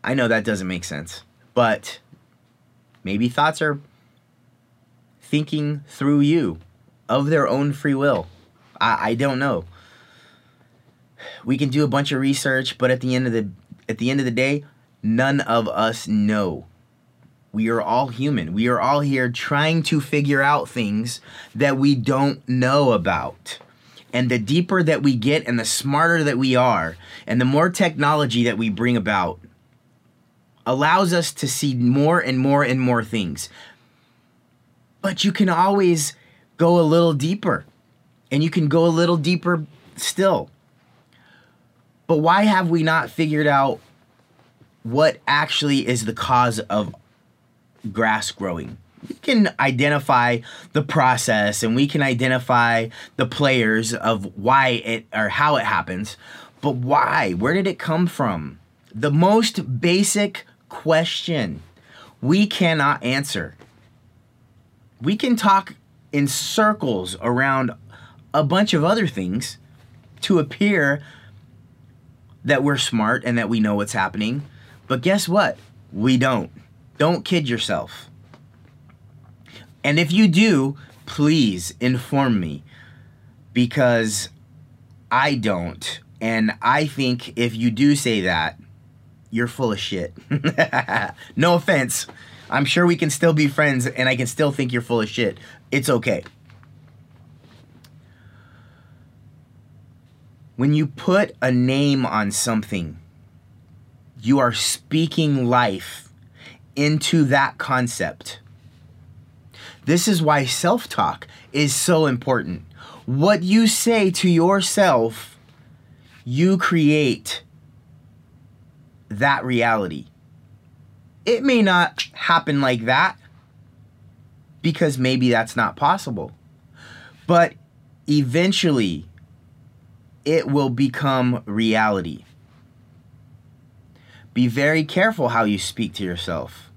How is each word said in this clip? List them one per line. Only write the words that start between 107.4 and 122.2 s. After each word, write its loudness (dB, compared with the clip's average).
concept. -4
This 2
is 2
why 2
self-talk -2
is 0
so 2
important. -2
What 2
you 4
say 2
to 0
yourself, 2
you 2
create 0
that -2
reality. 0
It 0
may 4
not 2
happen 0